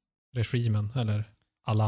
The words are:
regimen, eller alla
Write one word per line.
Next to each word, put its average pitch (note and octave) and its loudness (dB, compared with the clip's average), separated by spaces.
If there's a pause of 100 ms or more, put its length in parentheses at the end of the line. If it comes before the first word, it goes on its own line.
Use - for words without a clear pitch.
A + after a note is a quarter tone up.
(360)
regimen, A2 0
eller G#2+ 0 (420)
alla G#2+ 2